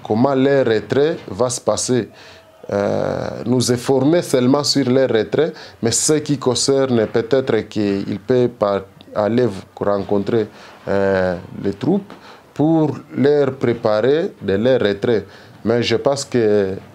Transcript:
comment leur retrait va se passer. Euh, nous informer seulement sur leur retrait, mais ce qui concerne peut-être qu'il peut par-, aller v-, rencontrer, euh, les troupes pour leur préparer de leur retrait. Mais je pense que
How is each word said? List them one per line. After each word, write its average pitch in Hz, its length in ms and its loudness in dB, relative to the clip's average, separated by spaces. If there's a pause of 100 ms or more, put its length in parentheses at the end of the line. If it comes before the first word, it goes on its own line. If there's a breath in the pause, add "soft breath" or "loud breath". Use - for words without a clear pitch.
comment 127 320 2
leur 135 300 2
retrait 120 520 0 (120)
va 113 200 -2
se - 120 -8
passer. 107 480 -2 (600 loud breath)
Euh, 101 600 -4 (160)
nous 120 260 0
informer 135 520 2
seulement 139 400 2
sur 139 260 0
leur 131 200 2
retrait, 120 440 0 (280 loud breath)
mais 113 100 0
ce - 220 0
qui 147 240 -2
concerne 127 720 2
peut-être 120 520 0 (100)
qu'il 101 500 -2
peut 123 300 2
par-, 101 320 0 (340)
aller 110 300 2
v-, 95 160 -4 (180)
rencontrer, 101 680 0 (400 loud breath)
euh, 95 500 0 (260)
les 98 120 -2
troupes 190 360 -2 (420 loud breath)
pour 151 440 0 (180)
leur 139 380 2
préparer 120 880 0
de 98 120 -2
leur 117 280 2
retrait. 101 440 0 (380 loud breath)
Mais 117 180 2
je 117 140 0
pense 135 300 -2
que 104 500 2 (200)